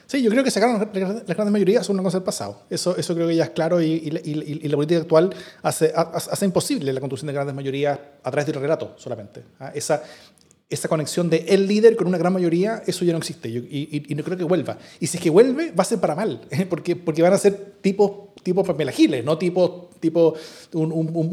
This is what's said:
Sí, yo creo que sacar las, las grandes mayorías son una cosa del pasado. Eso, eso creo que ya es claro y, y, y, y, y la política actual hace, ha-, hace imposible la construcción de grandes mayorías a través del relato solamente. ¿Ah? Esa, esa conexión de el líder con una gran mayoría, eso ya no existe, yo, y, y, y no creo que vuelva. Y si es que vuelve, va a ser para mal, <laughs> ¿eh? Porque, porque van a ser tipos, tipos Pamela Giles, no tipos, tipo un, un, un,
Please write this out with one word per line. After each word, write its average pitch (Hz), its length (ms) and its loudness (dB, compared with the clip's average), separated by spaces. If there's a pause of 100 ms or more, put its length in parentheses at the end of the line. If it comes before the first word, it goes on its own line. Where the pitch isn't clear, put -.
Sí, 269 140 -2
yo 226 80 4
creo 254 120 4
que 254 80 0
sacar 220 200 2
las, 214 240 -2
las 196 320 -4
grandes 208 260 0
mayorías 202 320 4
son 202 120 0
una 185 60 -2
cosa 185 140 0
del 185 80 -4
pasado. 104 460 -8
Eso, 180 260 -2
eso 170 180 -2
creo 170 140 0
que 165 80 2
ya 160 80 4
es - 60 -6
claro 170 320 0
y, 160 100 2
y, 160 160 -4 (160)
y, 156 60 -6
y, 151 320 -6
y 151 60 -4
la 147 80 -2
política 156 260 2
actual 165 320 4 (260)
hace, 156 340 0
ha-, 165 60 2 (140)
hace - 320 -2
imposible 180 480 0
la 131 60 -4
construcción 139 260 -6
de 139 80 -6
grandes 139 200 -4
mayorías 139 440 -2 (240)
a 135 80 -6
través 139 160 -2
del 147 80 -2
relato 139 420 -4
solamente. 113 480 -14 (160)
¿Ah? 135 140 -14
Esa, 147 280 -2 (680)
esa - 180 -4
conexión 165 400 -2
de 165 200 2
el 196 180 4
líder 214 280 6
con 175 120 0
una 180 100 0
gran 175 160 2
mayoría, 185 540 0
eso 180 180 -2
ya 175 80 4
no 165 60 0
existe, 131 340 -8
yo, 120 80 -4
y, 143 320 -8
y, 147 160 -4
y 147 60 -6
no 151 100 -6
creo 180 140 -6
que 180 60 -4
vuelva. 147 340 -2 (200)
Y 170 100 -6
si 175 100 -6
es - 40 -10
que 175 60 2
vuelve, 262 440 4
va 185 100 2
a - 20 0
ser 214 160 -2
para 170 140 0
mal, 175 320 -4
<laughs> - 40 -20
¿eh? 160 140 -2
Porque, 170 320 -4
porque 160 240 -2
van 180 140 6
a 190 40 4
ser - 440 0
tipos, 196 500 0 (100)
tipos 185 240 0
Pamela 151 260 -2
Giles, 170 300 4
no 151 140 0
tipos, 180 540 0 (100)
tipo 165 340 4 (380)
un, 160 180 -2
un, 160 240 -2
un, 165 180 0